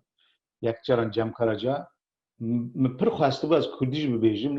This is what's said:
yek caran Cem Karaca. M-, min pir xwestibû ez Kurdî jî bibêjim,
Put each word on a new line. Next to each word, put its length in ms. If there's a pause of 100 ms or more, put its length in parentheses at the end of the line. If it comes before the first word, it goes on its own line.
(640)
yek 220
caran 260
Cem 220
Karaca. 560 (520)
M-, 340
min 220
pir 100
xwestibû 520
ez 120
Kurdî 260
jî 120
bibêjim, 500